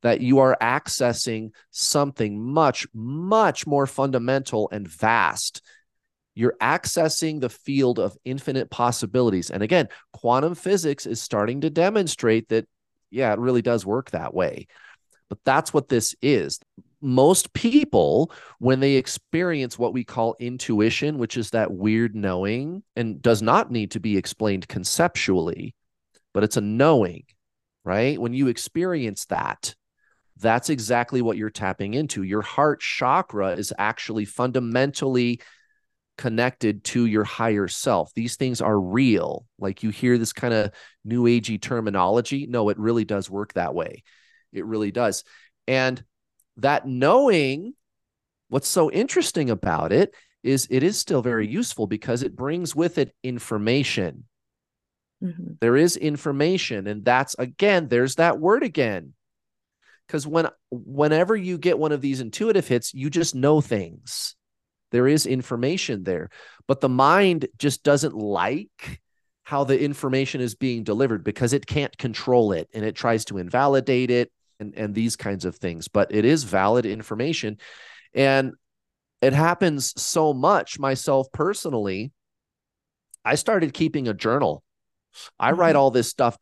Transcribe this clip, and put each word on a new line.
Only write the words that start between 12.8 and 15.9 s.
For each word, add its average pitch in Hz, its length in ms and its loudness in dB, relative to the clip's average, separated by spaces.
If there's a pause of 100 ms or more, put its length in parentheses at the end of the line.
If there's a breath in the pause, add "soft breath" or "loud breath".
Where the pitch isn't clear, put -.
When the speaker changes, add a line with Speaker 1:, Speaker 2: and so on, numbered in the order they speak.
Speaker 1:
yeah, 117 220 0
it 101 60 0
really 123 240 2
does 117 240 0
work 107 240 -4
that 80 240 -6
way. 82 320 -2 (640 loud breath)
But - 160 -12
that's 143 280 2
what 143 160 0
this 117 320 0